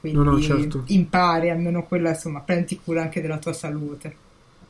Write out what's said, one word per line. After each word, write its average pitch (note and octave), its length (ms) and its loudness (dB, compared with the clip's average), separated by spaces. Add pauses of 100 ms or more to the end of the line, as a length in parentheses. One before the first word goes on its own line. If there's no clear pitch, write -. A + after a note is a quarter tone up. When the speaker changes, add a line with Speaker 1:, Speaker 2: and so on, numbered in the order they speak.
(120)
Speaker 1:
No, D3 120 4
no, C#3+ 140 6
Speaker 2:
quindi - 0 -
Speaker 1:
certo. D3 480 0
Speaker 2:
impari, F3 640 4
almeno E3+ 360 -2
quella, E3+ 240 0
insomma, D#3 320 -6
prendi F3 380 -2
cura E3 220 -2
anche E3 180 -6
della D#3 180 -4
tua D#3+ 140 -6
salute. D3+ 680 -10 (520)